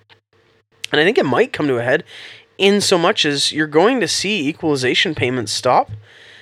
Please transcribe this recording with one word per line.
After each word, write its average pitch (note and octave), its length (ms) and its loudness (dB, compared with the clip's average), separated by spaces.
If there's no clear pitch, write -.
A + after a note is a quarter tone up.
And C#3+ 100 2
I D#3 40 4
think G#3+ 120 2
it F#4+ 80 2
might C4 280 2
come D3+ 160 -4
to B2+ 100 0
a A2+ 40 -4
head C3 200 0
in G3 220 2
so F#3+ 180 2
much F3 260 0
as C#3+ 280 -2
you're D#3 160 -2
going G3 320 2
to E3+ 80 -2
see F#3 400 -2
equalization D3+ 680 -2
payments B2+ 380 -4
stop. D3 400 0